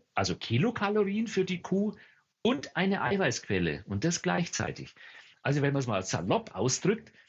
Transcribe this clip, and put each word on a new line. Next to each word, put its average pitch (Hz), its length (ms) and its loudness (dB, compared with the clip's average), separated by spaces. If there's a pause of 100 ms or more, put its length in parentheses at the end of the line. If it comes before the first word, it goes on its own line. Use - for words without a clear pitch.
(160)
also 98 200 0
Kilokalorien 208 920 0
für 190 180 0
die 185 160 -4
Kuh 202 340 0 (460)
und 269 340 -2
eine 196 260 2
Eiweißquelle 104 840 0
und 101 160 -2
das 170 180 0
gleichzeitig. 175 720 -2 (480)
Also 139 200 2
wenn 139 120 4
man 139 80 2
es 123 60 -4
mal 98 160 0
salopp 120 520 -2
ausdrückt, 147 560 0 (180)